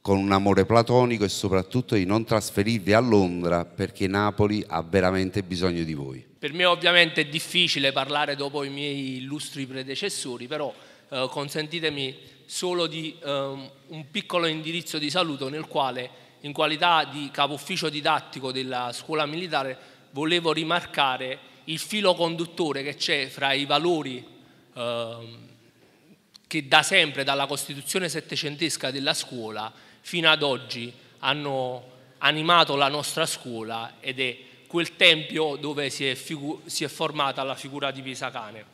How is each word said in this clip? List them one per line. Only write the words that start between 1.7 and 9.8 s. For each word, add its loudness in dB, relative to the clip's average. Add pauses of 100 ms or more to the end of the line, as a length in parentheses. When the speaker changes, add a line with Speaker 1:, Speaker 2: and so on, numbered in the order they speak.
Speaker 1:
di 4
non 2
trasferirvi 2
a 8
Londra, 4
perché -4
Napoli 2
ha -2
veramente 2
bisogno -2
di -4
voi. -10 (140)
Speaker 2:
Per -8
me -2
ovviamente 4
è 0
difficile 0
parlare -2
dopo -4
i -6
miei -6
illustri -8
predecessori, -8